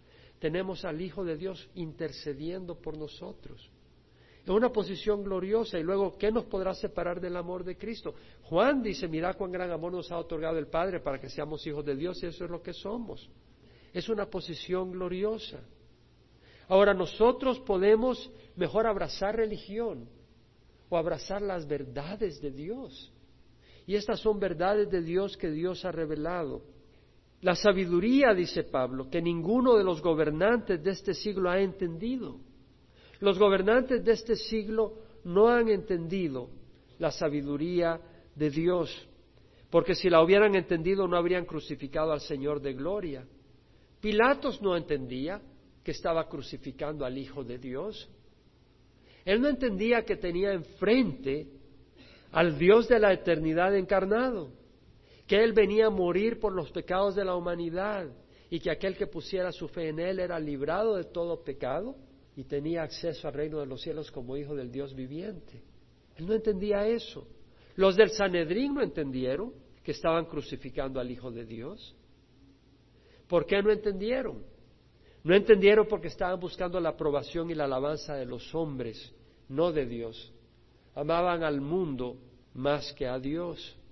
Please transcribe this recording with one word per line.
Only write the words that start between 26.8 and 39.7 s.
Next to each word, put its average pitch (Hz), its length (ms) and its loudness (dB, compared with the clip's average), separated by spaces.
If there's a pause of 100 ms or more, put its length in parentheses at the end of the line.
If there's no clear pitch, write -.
La 180 140 4
sabiduría, 202 800 6
dice 175 300 0
Pablo, 131 480 -2
que 170 100 0
ninguno 190 540 4
de 208 80 8
los 175 180 0
gobernantes 165 840 2
de 190 60 0
este 190 240 -2
siglo 185 380 -2
ha 190 100 2
entendido. 185 800 -6 (800)
Los 196 180 4
gobernantes 208 680 4
de 220 100 6
este 220 220 -2
siglo 220 600 -2 (280)
no 196 260 6
han 233 200 4
entendido 170 800 -2 (480)
la 160 140 0
sabiduría 165 880 0 (320)
de 151 160 0
Dios, 165 580 0 (600)
porque 170 240 4